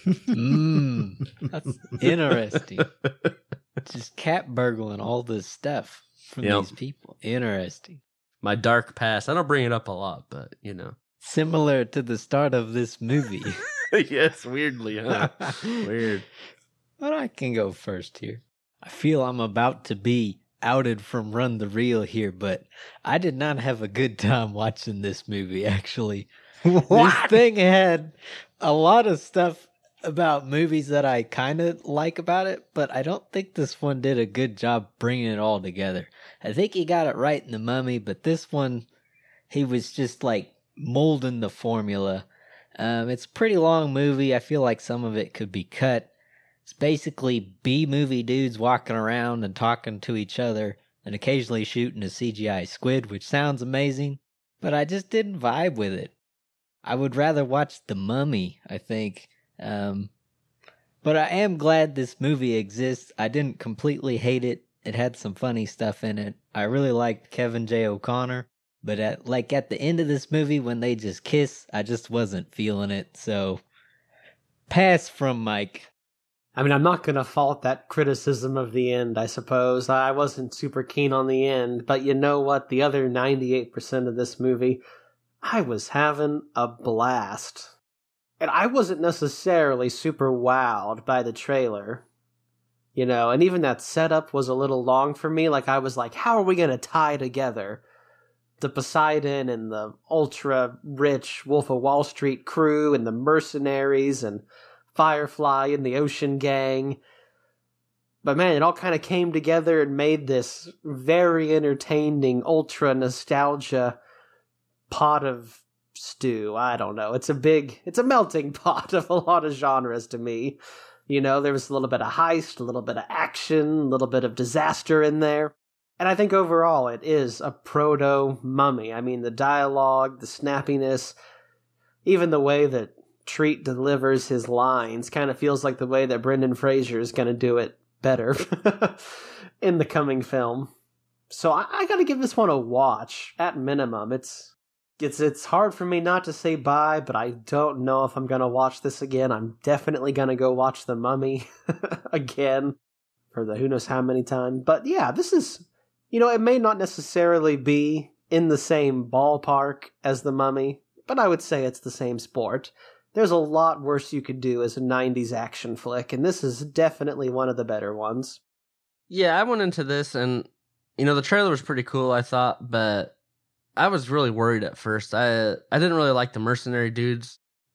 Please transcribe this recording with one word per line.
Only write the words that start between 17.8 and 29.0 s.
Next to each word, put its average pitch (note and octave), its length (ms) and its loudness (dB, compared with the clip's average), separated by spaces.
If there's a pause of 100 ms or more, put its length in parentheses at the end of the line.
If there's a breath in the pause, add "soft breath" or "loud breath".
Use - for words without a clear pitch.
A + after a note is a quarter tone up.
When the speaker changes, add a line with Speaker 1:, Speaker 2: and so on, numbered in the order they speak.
Speaker 1:
here. A2+ 240 -12 (420)
I - 60 -20
feel D#3 340 0
I'm B2 160 -4
about A#2 460 0
to - 100 -6
be A2 460 -2 (200)
outed A#2+ 400 0
from G#2+ 300 -6
Run A#2+ 280 -2
the G#2 100 -6
Reel A#2 320 0
here, G#2+ 300 -4
but F#2 320 -6 (420 loud breath)
I - 140 2
did E3+ 160 -2
not C#3+ 240 -2
have A#2+ 220 -2
a G#2+ 60 -4
good A2+ 320 -2
time A2+ 340 0
watching G#2+ 480 -4
this G2 260 -8
movie, G2 380 -4
actually. G2+ 640 -2 (360 loud breath)
Speaker 3:
What? F3 260 6
Speaker 1:
This G3+ 400 6
thing A3+ 260 8
had F#3 580 6 (460 loud breath)
a D#3 140 2
lot F#3 340 6